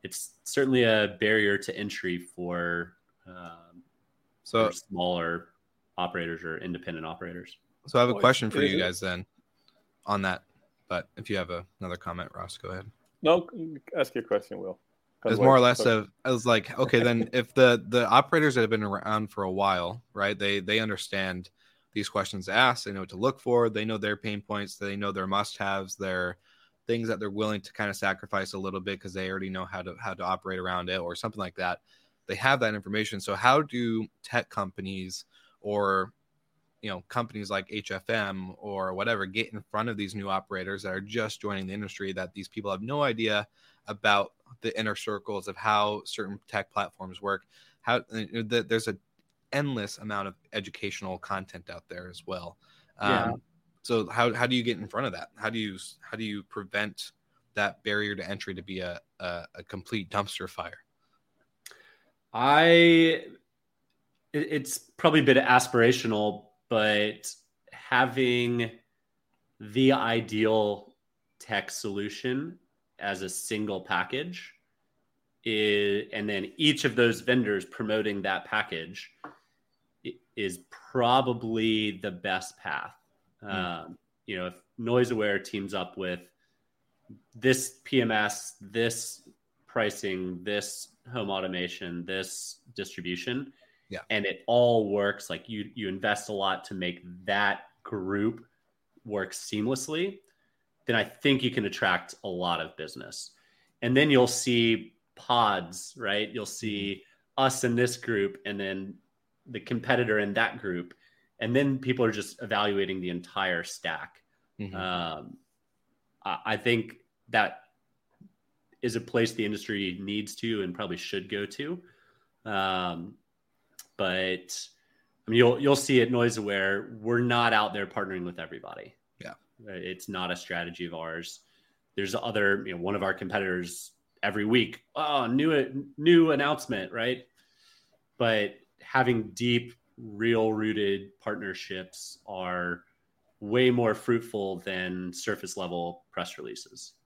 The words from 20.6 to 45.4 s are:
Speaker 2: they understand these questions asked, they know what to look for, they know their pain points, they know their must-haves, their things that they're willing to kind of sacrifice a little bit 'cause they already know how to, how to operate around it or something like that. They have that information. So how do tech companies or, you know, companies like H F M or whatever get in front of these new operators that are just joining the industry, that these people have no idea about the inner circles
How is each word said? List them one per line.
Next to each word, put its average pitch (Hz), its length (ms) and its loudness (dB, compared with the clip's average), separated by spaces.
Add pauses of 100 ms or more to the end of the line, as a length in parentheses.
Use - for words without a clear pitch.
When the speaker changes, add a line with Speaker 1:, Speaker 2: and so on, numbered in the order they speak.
Speaker 2:
they 104 180 2
understand 95 720 -4 (420)
these 104 160 -4
questions 95 400 -4
asked, 123 360 4
they 104 80 -8
know 98 80 -6
what 92 80 -8
to - 80 -14
look 131 240 -2
for, 120 280 2
they 107 160 -2
know 110 140 -2
their 104 180 -2
pain 104 240 -6
points, 101 360 -6
they 101 180 -6
know 101 160 -2
their 95 160 -4
must-haves, 98 680 -2
their 92 420 -4 (480)
things 117 220 -2
that 104 100 -2
they're 104 120 -4
willing 107 300 -2
to - 120 -20
kind 104 180 -4
of 98 60 -8
sacrifice 98 560 -4
a 98 60 -8
little 95 220 -6
bit 98 200 -6
'cause 92 120 -12
they 95 160 -6
already 95 220 -6
know 92 140 -6
how 92 180 -10
to, 87 180 -10
how 104 140 -8
to 90 100 -8
operate 92 360 -4
around 90 280 -4
it 92 120 -2
or 87 160 -6
something 104 240 -6
like 90 160 -6
that. 90 240 -2 (480)
They 98 80 -4
have 131 240 4
that 107 140 2
information. 104 460 -4
So 101 140 -4
how 127 280 6
do 117 440 -2 (160)
tech - 280 -4
companies 95 720 -8 (360)
or, 98 520 0 (680)
you 107 100 -8
know, 90 180 -8
companies 110 420 -4
like 98 180 -2
H 104 240 -8
F 95 180 -8
M 95 480 -2
or 95 360 -6
whatever 101 300 0
get 104 280 -4
in 107 80 -10
front 110 280 -4
of 110 80 -6
these 101 200 -6
new 98 120 -6
operators 95 540 -4
that 95 100 -6
are 95 80 -4
just 107 400 -4
joining 98 280 -4
the 95 60 -8
industry, 101 400 -8
that 92 200 -6
these 98 140 -12
people 101 240 -6
have 95 100 -4
no 143 200 -2
idea 110 440 0 (400)
about 101 460 2 (300)
the 113 180 -4
inner 107 160 -2
circles 101 500 -6